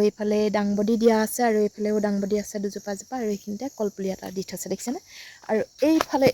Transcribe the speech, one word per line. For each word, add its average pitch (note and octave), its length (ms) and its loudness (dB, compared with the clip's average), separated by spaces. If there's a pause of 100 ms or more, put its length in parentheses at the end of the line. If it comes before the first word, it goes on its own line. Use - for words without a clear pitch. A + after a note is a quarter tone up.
এইফালে G#3 360 2 (120)
দাংবডি G#3 460 2
দিয়া A3+ 180 6
আছে, A3 280 0
আৰু A3 160 4
এইফালেও G#3 400 0
দাংবডি G3+ 400 0
আছে G3+ 200 -8
দুজোপা G3+ 360 -6
জোপা, - 220 -12
আৰু A3+ 140 -4
এইখিনিতে G#3 340 -8 (120)
কলপুলি G3+ 340 -4
এটা G3 200 -10
দি F#3 120 -6
থৈছে - 260 -12
দেখিছেনে? A#3+ 300 -6 (480)
আৰু G#3+ 140 0 (260)
এইফালে D4+ 460 4